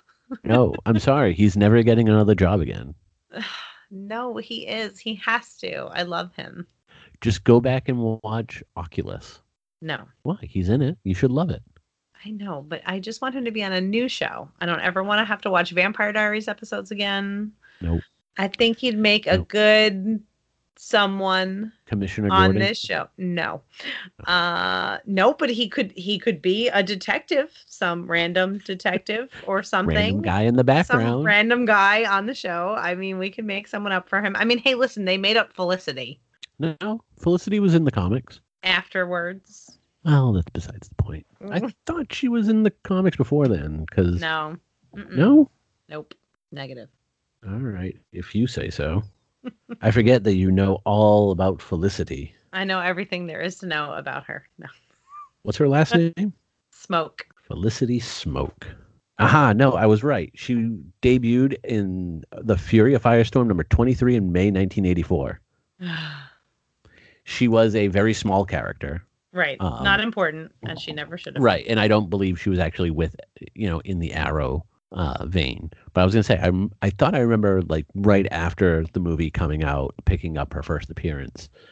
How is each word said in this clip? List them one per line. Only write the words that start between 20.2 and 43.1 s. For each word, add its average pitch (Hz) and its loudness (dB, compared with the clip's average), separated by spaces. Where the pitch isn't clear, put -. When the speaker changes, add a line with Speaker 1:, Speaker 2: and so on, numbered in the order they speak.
Speaker 2:
someone 196 -2
Speaker 1:
Commissioner 101 -2
Speaker 2:
on 95 6
Speaker 1:
Gordon? 95 2
Speaker 2:
this 208 -2
show. - -4
No. 180 -6
Speaker 1:
Oh. 175 -2
Speaker 2:
Uh, 170 -2
no, 196 4
but 285 -2
he 233 -4
could, 220 -4
he 196 -6
could 180 -4
be 208 0
a 202 0
detective, 214 -4
some 175 -6
random 180 -2
detective 202 -6
or 196 -2
something. 190 -2
Speaker 1:
Random 98 0
guy 101 0
in 117 4
the 127 4
Speaker 2:
Some 120 4
Speaker 1:
background. 135 2
Speaker 2:
random 226 2
guy 208 4
on 196 0
the 233 -6
show. 180 -6
I 180 -4
mean, 190 -8
we 190 -6
could 220 -12
make 202 -8
someone 202 -4
up 185 -4
for 196 0
him. 202 -4
I 208 -2
mean, 240 2
hey, 254 0
listen, 233 -2
they 185 0
made 202 2
up 214 0
Felicity. 151 -6
Speaker 1:
No, 175 -4
Felicity 180 0
was 185 4
in 165 4
the 139 2
comics. 101 -2
Speaker 2:
Afterwards. 180 -4
Speaker 1:
Well, 135 4
that's 90 0
besides - -12
the - -20
point. - -4
I 180 -2
Speaker 2:
Mm. 226 -6
Speaker 1:
thought 320 -6
she - -2
was 233 2
in 220 4
the 214 4
comics 185 0